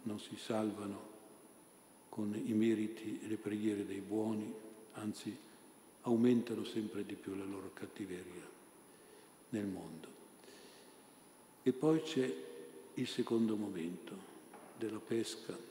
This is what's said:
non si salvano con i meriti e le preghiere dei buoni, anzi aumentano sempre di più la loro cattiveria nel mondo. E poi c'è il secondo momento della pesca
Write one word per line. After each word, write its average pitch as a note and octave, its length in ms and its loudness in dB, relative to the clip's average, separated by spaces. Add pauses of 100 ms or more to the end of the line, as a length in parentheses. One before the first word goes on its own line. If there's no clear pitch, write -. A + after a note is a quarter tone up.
non G#2 160 -2
si - 180 -10
salvano G2+ 720 -2 (960)
con G#2+ 340 0
i A#2 120 0
meriti G#2+ 680 4
e A2 60 -6
le G#2+ 80 0
preghiere G#2 500 0
dei G2 140 -4
buoni, G#2+ 540 0 (400)
anzi G#2 420 -4 (640)
aumentano A#2 640 6
sempre G#2+ 420 -2
di G2 100 -6
più F#2+ 200 -6
la G2 80 -4
loro F#2+ 300 -6
cattiveria F2+ 720 -8 (1000)
nel G#2 160 0
mondo. E2+ 420 -6 (1600)
E C3 100 6
poi D#3 280 6
c'è C3 320 2 (600)
il B2 140 0
secondo A2+ 480 4
momento F#2 600 -2 (640)
della G#2+ 220 -2
pesca - 580 -2 (140)